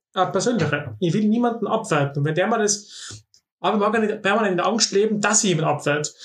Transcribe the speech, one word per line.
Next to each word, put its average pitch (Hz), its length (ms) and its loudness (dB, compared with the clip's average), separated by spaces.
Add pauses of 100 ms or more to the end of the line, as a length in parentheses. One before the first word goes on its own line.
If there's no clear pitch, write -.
(140)
eine 185 180 0
persönliche. 170 680 -2
Ich 165 140 0
will 214 160 2
niemanden 233 400 0
abwerten. 143 560 0
Wenn 156 100 0
der 180 140 2
mal 226 100 0
das, - 640 -4 (360)
aber 202 160 0
ich 202 40 2
mag 208 140 2
ja 220 60 2
nicht 208 220 -2
permanent 208 300 2
in 175 40 0
der 175 100 0
Angst 214 260 0
leben, 208 280 2
dass 208 240 2
ich 190 60 2
jemand 156 180 2
abwehrt. 147 440 -2 (120)